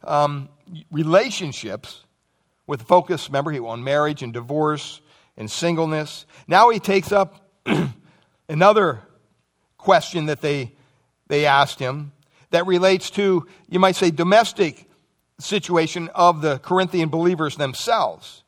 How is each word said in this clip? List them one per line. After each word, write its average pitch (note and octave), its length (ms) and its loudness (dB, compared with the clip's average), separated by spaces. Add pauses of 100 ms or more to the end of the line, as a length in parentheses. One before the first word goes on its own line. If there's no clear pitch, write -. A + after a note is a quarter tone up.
um, C#3+ 420 0 (420)
relationships D#3+ 1160 -2 (600)
with C3 180 -8
focus, F3+ 440 2
remember, C#3+ 240 -4
he C#3+ 80 -6
on A#2 240 -10
marriage D3 400 -2
and A#2+ 80 -10
divorce C#3+ 680 -4 (340)
and G#2+ 160 -12
singleness. D#3+ 760 -4 (220)
Now G3+ 220 6
he A3+ 100 0
takes G3 320 -2
up G3 400 -2 (460)
<clears throat> - 500 -20
another E3+ 540 2 (760)
question E3 500 0
that D3 120 -4
they, C#3+ 320 -4 (560)
they D3 180 0
asked C#3 340 2
him C#3+ 340 -8 (380)
that F3 140 2
relates F#3 440 2
to, G3 360 0 (220)
you F3+ 120 -2
might F#3+ 180 4
say, F3 140 2
domestic F3+ 760 0 (500)
situation E3+ 760 -2
of D#3 260 4
the C#3+ 180 -2
Corinthian F3+ 500 0
believers D#3+ 480 -2
themselves C#3+ 920 -4